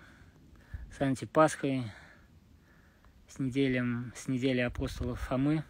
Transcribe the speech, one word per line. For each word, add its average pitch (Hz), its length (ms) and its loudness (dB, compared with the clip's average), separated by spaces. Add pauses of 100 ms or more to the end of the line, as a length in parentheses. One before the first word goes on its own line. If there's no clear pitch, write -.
(920)
с - 80 -16
антипасхой, 135 920 2 (1400)
с - 100 -18
неделем, 127 760 0
с - 140 -10
неделей 127 360 2
апостола 123 520 -4
Фомы. 143 540 0